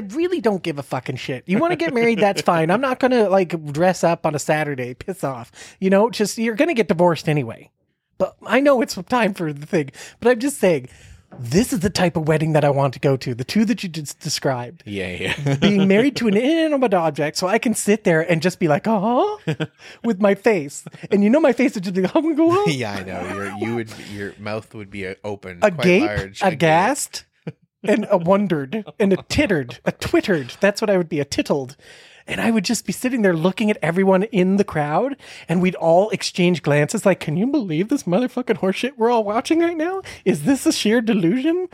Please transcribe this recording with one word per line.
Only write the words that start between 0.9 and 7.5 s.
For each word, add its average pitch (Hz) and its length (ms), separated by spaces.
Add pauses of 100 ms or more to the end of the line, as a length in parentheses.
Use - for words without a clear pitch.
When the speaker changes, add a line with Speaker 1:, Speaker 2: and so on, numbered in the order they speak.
Speaker 1:
shit. 131 300
You 185 120
wanna 339 160
get 320 180
married, 233 260
that's 196 220
fine. 165 300
I'm 226 100
not 262 180
gonna, 247 300
like, 170 440
dress 175 300
up 170 220
on 151 100
a 139 40
Saturday. 147 540
Piss - 300
off. 131 280 (280)
You 190 100
know, 196 200
just, 196 280
you're 226 180
gonna 330 180
get 220 140
divorced 170 420
anyway. 135 400 (480)